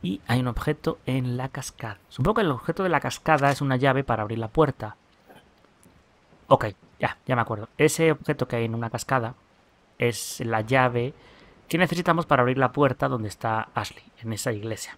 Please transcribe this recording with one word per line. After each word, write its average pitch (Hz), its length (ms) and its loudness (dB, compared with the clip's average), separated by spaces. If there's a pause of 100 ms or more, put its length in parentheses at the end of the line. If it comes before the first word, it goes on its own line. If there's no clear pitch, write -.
Y - 260 -4
hay 127 140 2
un 123 60 -2
objeto 151 580 -4
en 127 320 -2
la 127 100 -6
cascada. - 520 -12 (100)
Supongo 185 260 0
que 233 60 2
el 170 100 2
objeto 165 320 -4
de 185 60 0
la 147 100 2
cascada 139 500 2
es 139 120 0
una 135 160 2
llave 135 260 4
para 110 200 -2
abrir 113 160 -4
la 110 100 -6
puerta. 131 480 2 (1500)
Ok, 131 180 4 (340)
ya, - 260 -4
ya 131 120 0
me 117 40 2
acuerdo. 110 360 -6
Ese 160 340 4
objeto 147 380 -2
que 120 80 -2
hay 113 80 0
en 113 100 -4
una 117 140 -4
cascada 123 460 -2 (600)
es - 440 -4
la 113 180 -2
llave 123 540 2 (560)
que 165 80 0
necesitamos 170 480 2
para 131 160 4
abrir 123 160 2
la 131 160 2
puerta 139 340 2
donde 113 220 -4
está 110 440 -4
Ashley, - 300 -6 (180)
en 113 120 -8
esa 120 180 -4
iglesia. 107 460 -8